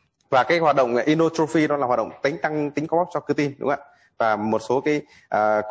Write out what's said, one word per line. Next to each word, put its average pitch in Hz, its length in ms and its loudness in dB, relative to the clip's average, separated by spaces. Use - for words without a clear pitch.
Và 127 140 4
cái 170 160 2
hoạt 151 160 4
động 123 220 2
inotrophy 160 720 2
đó 147 100 0
là 135 100 -2
hoạt 120 100 2
động 107 140 -2
tính 147 200 -2
tăng 151 300 -4
tính 151 160 -4
co 160 100 0
bóp 175 160 0
cho 151 60 -4
cơ 139 140 -4
tim, 143 240 -2
đúng 120 120 -4
không 143 100 -2
ạ? - 60 -20
Và 110 180 2
một 110 240 -2
số 127 220 -2
cái, 151 200 -2
à, 107 420 2